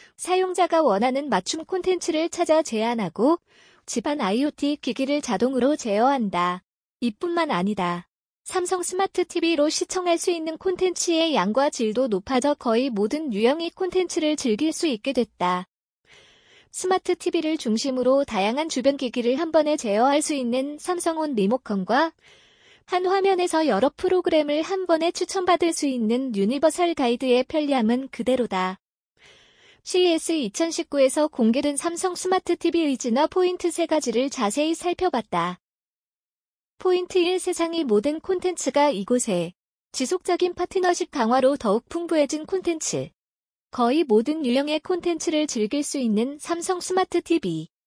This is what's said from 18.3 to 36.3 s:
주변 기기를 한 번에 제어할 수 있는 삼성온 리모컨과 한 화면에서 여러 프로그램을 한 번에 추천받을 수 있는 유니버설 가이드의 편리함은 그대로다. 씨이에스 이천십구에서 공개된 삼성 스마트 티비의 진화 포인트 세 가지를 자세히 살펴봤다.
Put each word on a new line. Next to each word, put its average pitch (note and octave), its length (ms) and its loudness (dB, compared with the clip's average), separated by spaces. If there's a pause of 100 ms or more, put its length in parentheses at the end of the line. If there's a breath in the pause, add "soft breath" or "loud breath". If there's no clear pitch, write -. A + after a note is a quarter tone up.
주변 C#4 300 0
기기를 B3 400 -2
한 E4 140 -4
번에 D4+ 260 4
제어할 B3 420 2
수 D4+ 140 -2
있는 C4 440 -4
삼성온 D#4+ 560 -2
리모컨과 A3 760 0 (720 soft breath)
한 F#4 220 0
화면에서 F4+ 600 2
여러 A3 280 4
프로그램을 D#4+ 640 2
한 F#4+ 220 -2
번에 E4+ 280 2
추천받을 F4 600 0
수 D4+ 140 -2
있는 B3 480 0
유니버설 D4 600 2
가이드의 B3 500 2
편리함은 C4+ 640 0
그대로다. G3 720 -2 (1040 soft breath)
씨이에스 F4 480 2
이천십구에서 D4+ 960 0
공개된 C4+ 480 2
삼성 E4+ 400 -4
스마트 F#4 400 0
티비의 D#4+ 420 0
진화 C4 300 2
포인트 F4+ 420 0
세 E4 160 -2
가지를 C4+ 420 0
자세히 C#4+ 460 0
살펴봤다. A3+ 840 -2 (1160)